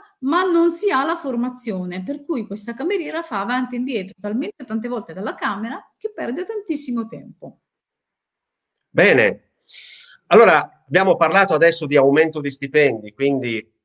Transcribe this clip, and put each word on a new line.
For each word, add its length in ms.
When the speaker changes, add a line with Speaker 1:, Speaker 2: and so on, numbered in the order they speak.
Speaker 1:
ma 240
non 280
si 180
ha 140
la 120
formazione, 880
per 220
cui 220
questa 260
cameriera 480
fa 200
avanti 340
e 20
indietro 420
talmente 460
tante 220
volte 260
dalla 220
camera 600
che 160
perde 300
tantissimo 640
tempo. 520
Speaker 2:
Bene, 600
allora 580
abbiamo 300
parlato 380
adesso 320
di 120
aumento 420
di 100
stipendi, 640
quindi 580